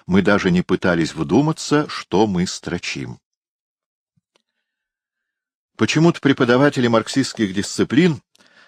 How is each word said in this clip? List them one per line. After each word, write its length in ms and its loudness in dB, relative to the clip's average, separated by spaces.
мы 140 0
даже 300 2
не 100 2
пытались 540 -2
вдуматься, 720 -2
что 380 -2
мы 200 -2
строчим. 760 -10
Почему-то 420 2
преподаватели 680 2
марксистских 680 -2
дисциплин 680 0